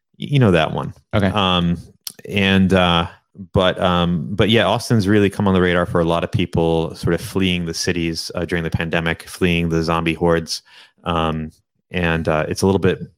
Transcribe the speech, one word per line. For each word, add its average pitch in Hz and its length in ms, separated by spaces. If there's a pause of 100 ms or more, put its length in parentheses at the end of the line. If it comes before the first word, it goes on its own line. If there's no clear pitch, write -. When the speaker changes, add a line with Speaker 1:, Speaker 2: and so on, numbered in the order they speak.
(180)
Speaker 1:
you - 200
know 120 120
that 80 220
one. 73 200 (220)
Speaker 2:
Okay. 98 140
Speaker 1:
Um, 90 500 (500)
and, 95 460
uh, 87 320 (460)
but, 92 280
um, 87 540
but 101 140
yeah, 110 160
Austin's 107 420
really 101 240
come 104 160
on 92 80
the 92 60
radar 87 260
for - 140
a 85 40
lot 85 200
of - 80
people 82 640
sort - 180
of 82 60
fleeing 90 460
the 82 80
cities, 82 600
uh, 87 100
during 85 200
the 82 60
pandemic, 82 520
fleeing 85 460
the 82 160
zombie 82 300
hordes. 82 460 (440)
Um, 80 480 (400)
and, 82 340
uh, 78 220
it's - 140
a 95 40
little 95 140
bit, 90 200 (180)